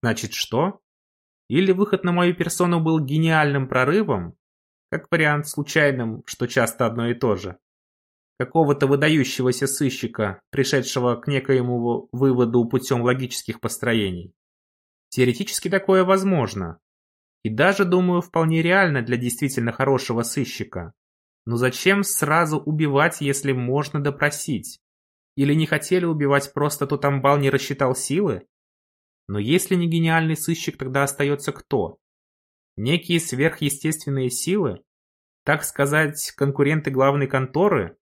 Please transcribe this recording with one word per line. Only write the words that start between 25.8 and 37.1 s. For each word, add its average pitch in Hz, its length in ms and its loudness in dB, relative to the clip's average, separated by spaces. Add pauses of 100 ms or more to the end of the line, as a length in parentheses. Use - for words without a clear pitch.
убивать, 143 500 0
просто 147 340 -2
тот 143 180 -2
амбал 139 320 2
не 139 120 2
рассчитал 135 460 0
силы? 143 520 -2 (800)
Но 101 120 -4
если 156 360 0
не 175 120 2
гениальный 160 480 2
сыщик, - 420 -4
тогда 131 260 -2
остаётся 143 480 -2
кто? - 480 -4 (760)
Некие 165 440 0
сверхъестественные 143 1120 -2
силы? 160 520 -2 (640)
Так 147 180 0
сказать, 147 720 0
конкуренты 143 560 0
главной 135 360 2